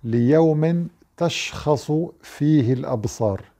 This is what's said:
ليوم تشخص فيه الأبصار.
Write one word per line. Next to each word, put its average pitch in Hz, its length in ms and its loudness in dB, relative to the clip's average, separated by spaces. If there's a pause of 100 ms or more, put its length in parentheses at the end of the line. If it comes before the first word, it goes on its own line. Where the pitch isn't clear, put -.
ليوم 156 840 2 (280)
تشخص - 720 -2 (300)
فيه 143 520 2
الأبصار. 113 680 -4 (180)